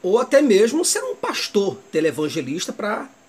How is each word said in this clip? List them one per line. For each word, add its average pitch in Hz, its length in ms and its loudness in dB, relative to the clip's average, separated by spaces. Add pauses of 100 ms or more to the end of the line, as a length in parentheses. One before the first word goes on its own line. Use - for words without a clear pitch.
ou 196 160 2
até 254 220 4
mesmo 233 420 4
ser - 200 -2
um 494 120 -6
pastor - 640 -2 (140)
televangelista 156 840 -2
pra 226 360 -6 (200)